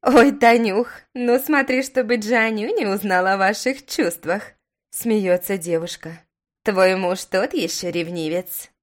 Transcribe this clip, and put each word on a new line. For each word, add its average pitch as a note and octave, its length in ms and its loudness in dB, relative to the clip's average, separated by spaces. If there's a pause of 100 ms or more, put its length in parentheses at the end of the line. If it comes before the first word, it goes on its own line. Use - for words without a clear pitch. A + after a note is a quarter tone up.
«Ой, C#4 320 6
Танюх, A#3 560 2 (240)
ну B3 260 0
смотри, C4+ 420 0
чтобы B3 340 -2
Джаню A3+ 600 0
не E4+ 100 -2
узнала F#3+ 480 0
о G3 40 0
ваших G#3+ 480 -2
чувствах», - 680 -4 (360)
смеётся G3 680 0
девушка. E3 640 -6 (440)
«Твой F#3+ 320 4
муж F#3 280 -4
тот G3 300 -2
ещё F#3 360 -4
ревнивец». E3+ 800 -6 (140)